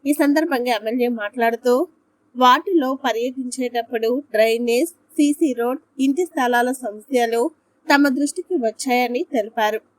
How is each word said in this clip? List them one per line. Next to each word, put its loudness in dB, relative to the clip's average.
ఈ 0
సందర్భంగా 2
ఎమ్మెల్యే -2
మాట్లాడుతూ, 0
వార్డులో 4
పర్యటించేటప్పుడు -4
డ్రైనేజ్, 2
సీసీ 0
రోడ్, -2
ఇంటి 0
స్థలాల 0
సమస్యలు -2
తమ 4
దృష్టికి -4
వచ్చాయని -2
తెలిపారు. -2